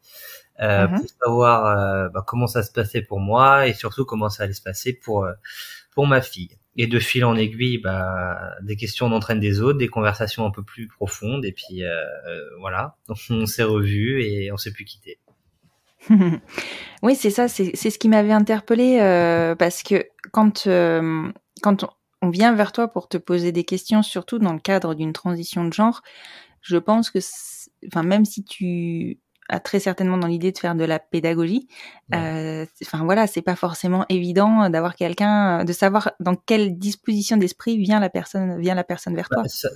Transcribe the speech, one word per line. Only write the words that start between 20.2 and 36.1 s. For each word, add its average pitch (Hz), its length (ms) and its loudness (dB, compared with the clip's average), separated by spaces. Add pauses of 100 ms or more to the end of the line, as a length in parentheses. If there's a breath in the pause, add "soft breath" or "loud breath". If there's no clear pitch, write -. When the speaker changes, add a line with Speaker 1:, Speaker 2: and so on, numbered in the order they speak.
Speaker 2:
quand, 214 340 4
euh, 165 640 2 (340)
quand 196 220 2
on, - 40 -10 (340)
on 180 80 2
vient 220 240 4
vers 208 180 0
toi 233 160 -2
pour 180 200 -8
te - 100 -6
poser 175 340 -2
des 170 120 -2
questions, 214 380 0
surtout - 360 -4
dans 190 140 2
le 160 80 -6
cadre 180 340 0
d'une 156 180 -4
transition 170 520 -4
de 165 80 -2
genre, 226 300 2 (600 loud breath)
je 180 160 -2
pense 214 320 0
que - 100 -2
c'est, - 500 -14 (180)
enfin, 170 140 -2
même 202 220 4
si 208 200 -6
tu 170 760 -6 (320)
as - 100 -4
très - 180 -2
certainement 185 380 0
dans 175 100 0
l'idée 170 260 -2
de - 60 -12
faire 170 160 -2
de 160 100 0
la 160 140 0
pédagogie, 170 720 -2 (420 loud breath)
Speaker 1:
Ouais. 170 80 -2
Speaker 2:
euh, 160 560 -6
c'est, - 120 -16
enfin, 160 180 -6
voilà, 202 220 2
c'est 175 160 -4
pas 180 140 -2
forcément 180 520 -2
évident 190 640 4
d'avoir 165 260 -2
quelqu'un, 185 680 2
de 175 100 -2
savoir 196 440 2